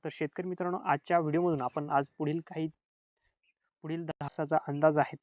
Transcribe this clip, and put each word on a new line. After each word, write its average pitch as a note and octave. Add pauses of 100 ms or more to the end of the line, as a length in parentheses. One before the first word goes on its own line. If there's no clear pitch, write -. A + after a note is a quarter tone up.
तर D#3+
शेतकरी F3
मित्रांनो, F3+
आजच्या E3+
व्हिडिओमधून D#3+
आपण D3
आज C#3+ (120)
पुढील D#3
काही, D#3+ (1120)
पुढील D#3+
दहा D#3
तासाचा D3+ (100)
अंदाज D3+
आहे C#3+